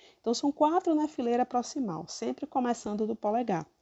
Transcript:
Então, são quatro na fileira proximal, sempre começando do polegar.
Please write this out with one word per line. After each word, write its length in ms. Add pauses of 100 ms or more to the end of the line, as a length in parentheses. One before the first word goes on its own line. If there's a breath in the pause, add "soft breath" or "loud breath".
(200 soft breath)
Então, 140
são 180
quatro 420
na 140
fileira 380
proximal, 640
sempre 380
começando 640
do 80
polegar. 500 (160)